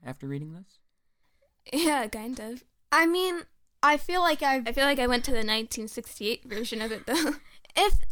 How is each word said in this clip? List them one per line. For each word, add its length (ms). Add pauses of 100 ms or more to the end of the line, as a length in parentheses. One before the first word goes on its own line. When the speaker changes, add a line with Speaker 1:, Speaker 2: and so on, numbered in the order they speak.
Speaker 1:
after 220
reading 260
this? 280 (920)
Speaker 2:
Yeah, 360
kind 320
of. 240 (260)
Speaker 3:
I 160
mean, 360 (420)
I 120
feel 240
like 220
I've 240
Speaker 2:
I 60
feel 120
like 140
I 80
went 200
to 60
the 120
nineteen 420
sixty-eight 580
version 380
of 80
it, 160
though. 320
<laughs> 380
Speaker 3:
If, 180 (180)